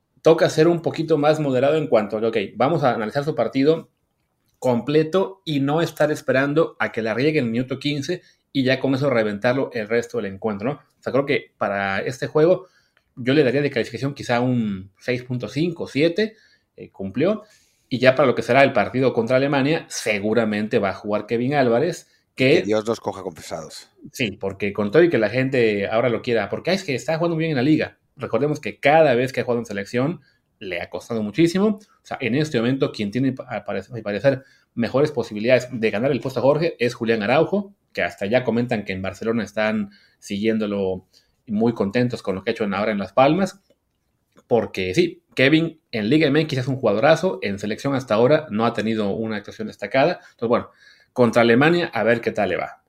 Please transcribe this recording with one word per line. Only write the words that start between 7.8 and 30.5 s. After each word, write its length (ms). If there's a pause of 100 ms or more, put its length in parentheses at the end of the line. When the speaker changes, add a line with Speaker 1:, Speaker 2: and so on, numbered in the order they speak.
Speaker 1:
y 120
ya 160
con 140
eso 160
reventarlo 640
el 140
resto 300
del 160
encuentro, 360
¿no? 200 (100)
O 20
sea, 120
creo 120
que 320
para 420
este 280
juego 400 (480)
yo 180
le 120
daría 160
de 80
calificación 440
quizá 280
un 580
seis 240
punto 240
cinco, 400
siete, 480 (400)
eh, 140
cumplió, 540 (440)
y 120
ya 160
para 120
lo 80
que 60
será 220
el 100
partido 400
contra 240
Alemania, 500
seguramente 880
va 120
a 60
jugar 300
Kevin 280
Álvarez, 560 (260)
que 200
Speaker 2:
Que 80
Dios 220
nos 140
coja 220
confesados. 680 (220)
Speaker 1:
Sí, 200
porque 420
con 180
todo 120
y 60
que 100
la 100
gente 580
ahora 220
lo 120
quiera, 280
porque, 220
"Ay, 60
es 60
que 120
está 220
jugando 200
bien 140
en 60
la 60
liga". 360 (180)
Recordemos 420
que 200
cada 360
vez 160
que 80
ha 40
jugado 180
en 60
selección 520 (380)